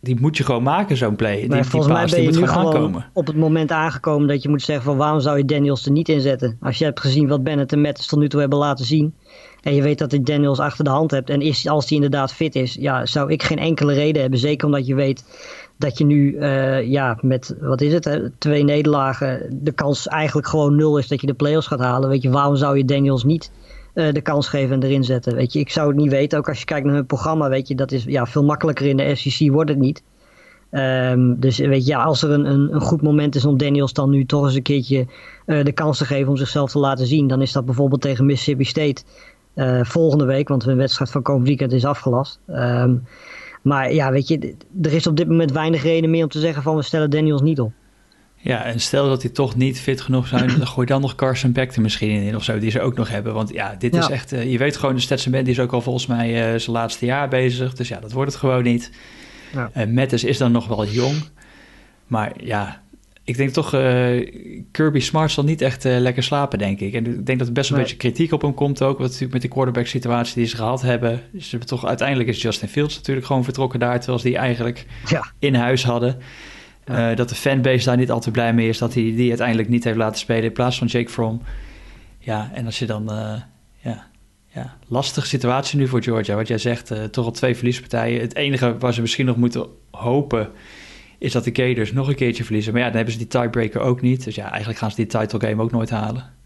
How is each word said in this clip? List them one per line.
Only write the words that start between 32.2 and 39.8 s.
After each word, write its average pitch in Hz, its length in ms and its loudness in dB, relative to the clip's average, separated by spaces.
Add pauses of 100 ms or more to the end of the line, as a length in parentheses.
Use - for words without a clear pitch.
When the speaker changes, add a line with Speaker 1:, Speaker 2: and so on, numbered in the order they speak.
Speaker 2:
er 151 80 2
een, 143 140 4
een, 139 280 2
een 151 80 2
goed 160 200 2
moment 147 340 4
is 131 100 2
om 143 120 4
Daniels 143 360 2
dan 139 160 2
nu 139 160 4
toch 143 200 2
eens 131 100 2
een 135 60 0
keertje, 135 440 0 (400)
eh, 151 180 2
de 143 80 2
kans 156 260 0
te 151 80 -2
geven 139 240 0
om 139 80 2
zichzelf 139 340 -2
te 147 80 0
laten 135 280 0
zien, 143 200 2
dan 131 140 2
is 131 100 0
dat 135 140 -2
bijvoorbeeld 135 360 2
tegen 135 240 0
Mississippi 139 400 2
State, 147 380 -2 (500)
eh, 127 300 0